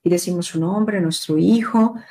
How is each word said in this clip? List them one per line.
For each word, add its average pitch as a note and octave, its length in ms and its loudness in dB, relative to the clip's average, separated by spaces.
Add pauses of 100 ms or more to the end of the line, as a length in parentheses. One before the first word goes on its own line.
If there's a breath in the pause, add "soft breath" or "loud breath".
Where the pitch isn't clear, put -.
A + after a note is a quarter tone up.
y F3 60 0
decimos F3 380 0
su E3 140 -6
nombre, G#3 380 0
a - 20 0
nuestro D#3+ 380 -2
hijo, A3+ 560 2 (160 loud breath)